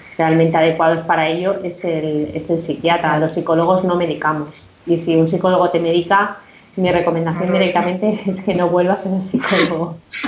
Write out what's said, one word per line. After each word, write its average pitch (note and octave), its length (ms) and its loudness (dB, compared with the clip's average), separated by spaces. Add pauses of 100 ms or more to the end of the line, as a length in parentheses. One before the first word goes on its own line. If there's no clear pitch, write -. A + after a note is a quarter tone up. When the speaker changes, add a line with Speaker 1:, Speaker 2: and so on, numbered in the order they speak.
(180)
Speaker 1:
realmente E3 380 4
adecuados E3 460 2
para D#3+ 260 0
ello, F3+ 360 -2
es F3 200 -10
el, D#3 500 -2
es D#3 160 -8
el E3 120 0
psiquiatra. E3 480 0
Speaker 2:
Claro. D3+ 160 2
Speaker 1:
Los D#3+ 80 -2
psicólogos E3+ 500 2
no F3+ 120 0
medicamos. D3+ 680 -2 (220)
Y E3+ 140 2
si E3 160 0
un D#3+ 120 4
psicólogo F3+ 440 2
te E3 80 2
medica, F3 580 0 (380)
mi F3+ 160 0
recomendación E3 540 0
Speaker 2:
Claro. F#3 140 0
Speaker 1:
directamente F#3 640 0
<laughs> G3 40 -4
es F#3+ 140 -4
que G3 120 -2
no F3 160 2
vuelvas F3+ 360 0
a F#3+ 40 -4
ese F#3+ 100 0
psicólogo. E3+ 800 -2 (300)